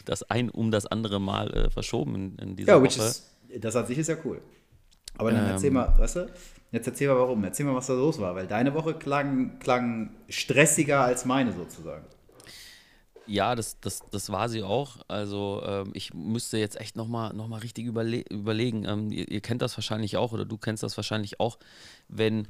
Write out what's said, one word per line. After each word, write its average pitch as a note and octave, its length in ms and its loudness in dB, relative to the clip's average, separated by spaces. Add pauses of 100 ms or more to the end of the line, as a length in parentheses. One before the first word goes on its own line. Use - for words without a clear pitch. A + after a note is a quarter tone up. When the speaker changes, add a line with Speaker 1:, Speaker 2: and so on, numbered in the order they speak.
Speaker 1:
das - 180 -4
ein A#2 260 0
um A2+ 220 0
das G#2 160 2
andere G2+ 320 -2
Mal, G2+ 340 -2
äh, - 160 4
verschoben - 460 -2
in, F#2+ 240 -6
in G2 160 -8
dieser G2+ 220 8
Speaker 2:
Ja, C3 60 10
which C3 140 4
Speaker 1:
Woche. A2 120 2
Speaker 2:
is, - 180 -6 (320)
das A2 160 -2
an A2+ 100 2
sich B2 140 -2
ist D#3 80 0
ja D#3+ 80 -2 (100)
cool. G#2 160 -6 (760)
Aber A2+ 140 0
dann G#2+ 140 4
erzähl G2 220 0
Speaker 1:
Ähm. C3+ 60 4
Speaker 2:
mal, B2 240 6
weißt - 180 6
du, F3+ 140 -4 (420)
jetzt A#2 160 -2
erzähl C#3 220 0
mal C3 100 6
warum. B2+ 240 2
Erzähl F#2+ 220 -2
mal, C3+ 100 2
was B2+ 120 -4
da C3 60 0
los D3+ 280 2
war, F2+ 120 -2
weil F#2 140 -6
deine A#2+ 260 2
Woche D#3 200 -2
klang, C#3 680 -2
klang A#2+ 520 0 (180)
stressiger C#3+ 720 4
als B2 240 2
meine B2+ 260 2
sozusagen. D#2+ 540 -10 (1200)
Speaker 1:
Ja, G#2 280 2
das, - 240 -6
das, - 220 -8 (100)
das G#2 200 -6
war G#2 180 0
sie A2+ 140 -4
auch. B2 340 -2 (100)
Also, G2+ 580 -4
ähm, G2 280 -4
ich - 200 -10
müsste A2 440 -4
jetzt G#2 220 -2
echt G#2+ 160 -12
noch A2+ 120 -6
mal, A2+ 260 -4
noch A2 140 -10
mal A2+ 120 -8
richtig A#2 260 -10
überle-, A2+ 440 -2
überlegen. A2 560 0
Ähm, G#2 260 -2
ihr, F2+ 180 -6
ihr G2+ 120 -4
kennt B2 200 -4
das B2+ 160 -2
wahrscheinlich G#2+ 400 -2
auch A2+ 160 0
oder G2+ 100 -4
du G#2 140 -6
kennst G#2+ 260 -4
das G#2 140 -6
wahrscheinlich G#2+ 420 -4
auch, A#2 200 0 (480)
wenn A2 420 0